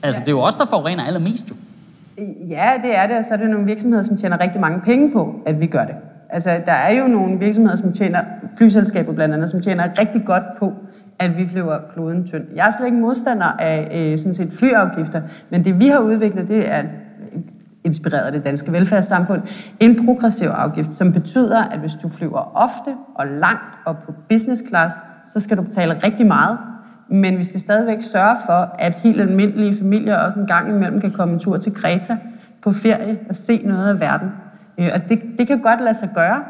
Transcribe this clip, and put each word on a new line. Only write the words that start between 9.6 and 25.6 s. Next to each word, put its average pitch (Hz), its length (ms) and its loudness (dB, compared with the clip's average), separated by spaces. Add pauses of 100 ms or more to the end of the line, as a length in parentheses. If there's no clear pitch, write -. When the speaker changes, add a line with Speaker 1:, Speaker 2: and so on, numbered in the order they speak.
Speaker 2:
tjener 180 220 0 (160)
rigtig 220 260 0
godt - 180 2 (160)
på, 190 140 -2 (460)
at 175 180 0
vi 185 140 -2
flyver 170 260 -4 (160)
kloden 170 340 -4
tynd. 151 160 -8 (120)
Jeg 180 120 2
er 226 40 4
slet 233 140 -4
ikke 240 120 0
modstander 233 480 0 (140)
af, 160 520 -2
øh, 156 60 0
sådan 180 160 -2
set 175 160 -4 (100)
flyafgifter, 180 600 0 (280)
men 175 160 2
det, 185 140 2
vi 254 80 8
har 285 120 6
udviklet, 214 480 0
det 202 240 0
er 151 120 -2 (1000)
inspireret 151 400 -2
af 139 60 -4
det 143 120 -4
danske 143 280 -4
velfærdssamfund, 180 680 2 (380)
en 233 260 6
progressiv 233 420 2
afgift, 156 480 -2
som 180 180 4
betyder, 220 500 2
at - 160 -6
hvis 156 120 -6 (120)
du 170 60 -4
flyver 135 480 -6
ofte 247 320 0 (260)
og 139 120 -4
langt 160 340 0 (240)
og 165 100 -4 (100)
på 160 60 -14 (180)
business 226 400 0
class, 165 260 2 (380)
så 214 60 0
skal 202 180 0
du 185 40 -2